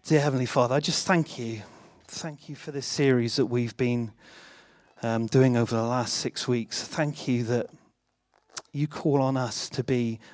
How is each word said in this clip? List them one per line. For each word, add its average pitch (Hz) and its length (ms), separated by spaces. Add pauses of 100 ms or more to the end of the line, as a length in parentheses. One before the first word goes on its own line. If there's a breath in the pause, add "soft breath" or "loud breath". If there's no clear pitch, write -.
Dear 156 140
Heavenly 131 240
Father, 123 300
I 151 60
just - 260
thank 165 320
you. 113 240 (420 loud breath)
Thank - 420
you 147 80
for - 140
this 139 160
series 127 520
that 123 100
we've 120 280
been, 120 360 (920 loud breath)
um, 113 240
doing 131 320
over 117 180
the 113 60
last 117 320
six - 340
weeks. 117 360
Thank 147 440
you 123 180
that 120 260 (1000)
you 143 160
call 143 320
on 131 160
us 127 340
to - 140
be 120 360 (140 loud breath)